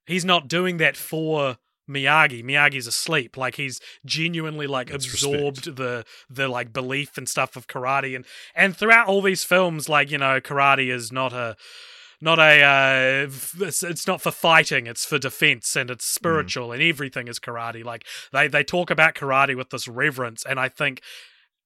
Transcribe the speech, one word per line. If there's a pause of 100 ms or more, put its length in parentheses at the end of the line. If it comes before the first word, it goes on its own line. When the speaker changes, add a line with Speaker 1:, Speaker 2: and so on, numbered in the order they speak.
Speaker 1:
he's
not
doing
that
for (340)
Miyagi.
Miyagi's
asleep.
Like,
he's (260)
genuinely,
like,
Speaker 2:
That's
Speaker 1:
absorbed
Speaker 2:
respect.
Speaker 1:
the, (260)
the,
like,
belief
and
stuff
of
karate.
And, (300)
and
throughout
all
these
films,
like,
you
know,
karate
is
not
a, (640)
not
a,
uh,
f-,
it's,
it's
not
for
fighting,
it's
for
defense,
and
it's
Speaker 2:
Mm.
Speaker 1:
spiritual,
and
everything
is
karate.
Like, (260)
they,
they
talk
about
karate
with
this
reverence,
and
I
think (640)